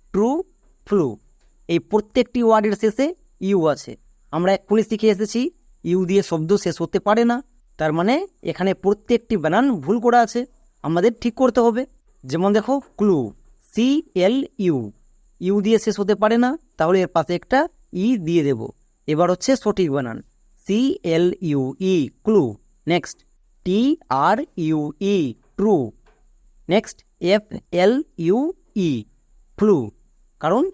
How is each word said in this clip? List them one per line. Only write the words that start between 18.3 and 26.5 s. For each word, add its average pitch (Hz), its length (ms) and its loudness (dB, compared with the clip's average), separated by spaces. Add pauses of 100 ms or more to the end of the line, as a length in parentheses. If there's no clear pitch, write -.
দেব। 120 140 -2 (460)
এবার 156 260 2
হচ্ছে 180 180 -2 (120)
সঠিক 196 320 0
বানান, 123 220 -6 (500)
সি 202 120 0 (360)
এল 175 100 2 (240)
ইউ 139 140 0 (300)
ই, - 20 2 (300)
ক্লু। 214 180 4 (440)
নেক্সট - 300 -2 (480)
টি 185 140 0 (480)
আর 208 100 2 (280)
ইউ 156 160 0 (320)
ই, 196 40 2 (400)
ট্রু। 202 180 2 (960)